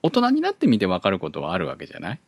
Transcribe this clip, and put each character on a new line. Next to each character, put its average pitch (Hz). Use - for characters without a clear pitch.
大 160
人 247
に 285
な 370
っ -
て -
み 113
て 104
わ 92
か 101
る 95
こ 78
と 71
は 78
あ 92
る 85
わ 67
け 82
じ -
ゃ -
な 101
い？ 165